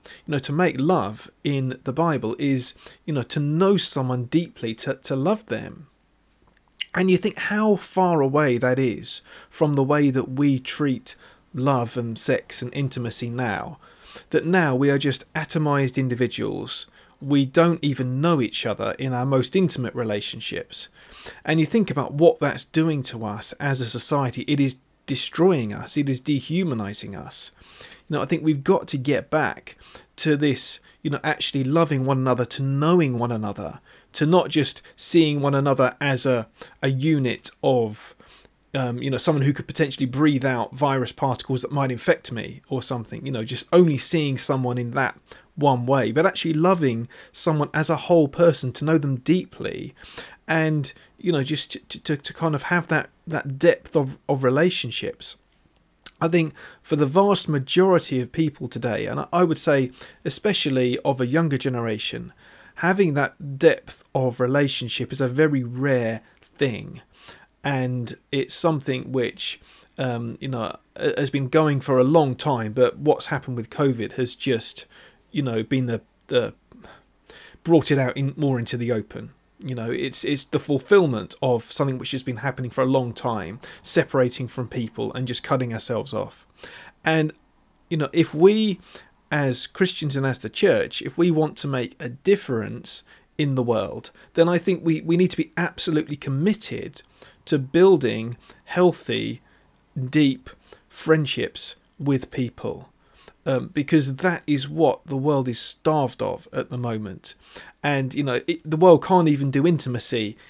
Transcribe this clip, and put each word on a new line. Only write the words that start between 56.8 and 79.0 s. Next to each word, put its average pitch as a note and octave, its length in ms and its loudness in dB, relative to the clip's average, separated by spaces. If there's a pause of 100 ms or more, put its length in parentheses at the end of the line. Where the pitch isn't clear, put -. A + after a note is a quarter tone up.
for - 140 -2
the D3 120 4
vast G3 420 4
majority D#3 720 2
of A#2 100 -6
people D3 360 -2
today, A#2+ 400 -4
and C3+ 140 -4
I, - 120 -8
I F3 100 4
would D#3+ 140 2
say C3+ 340 2 (320)
especially C3 760 0
of C3+ 200 0
a B2+ 60 0
younger C#3+ 320 2
generation, A#2 760 -4 (420)
having F#3 380 2
that C#3 440 -4
depth - 460 2 (100)
of B2+ 260 -2
relationship B2+ 720 -2
is C3+ 100 -4
a C3 60 2
very C#3 360 2
rare A#2+ 580 -2 (200)
thing. G#2 600 -6 (600)
And B2+ 540 -2 (140)
it's - 220 -4
something C3+ 580 -2
which, - 500 -4 (360)
um, A#2 440 -6
you C3+ 80 -8
know, A#2 260 -6 (220)
ha-, - 200 0
has C#3 120 0
been C3+ 180 -2
going D3+ 340 4
for C3+ 160 2
a B2+ 60 8
long C#3+ 320 4
time, A2+ 380 -2
but B2 240 2
what's D3 300 0
happened C3 280 -4
with A2+ 140 -8
covid B2 440 0
has B2+ 220 -4
just, - 500 -4 (460)
you C#3+ 100 -2
know, A#2 220 -2
been C3 220 0
the, A#2 160 -2 (260)
the, B2 260 0 (1080)
brought D#3+ 280 6
it C#3 60 4
out B2+ 200 0
in, C#3 180 -2
more C#3 240 0
into A#2 160 -6
the A#2+ 160 -2
open. A2 400 -6 (340)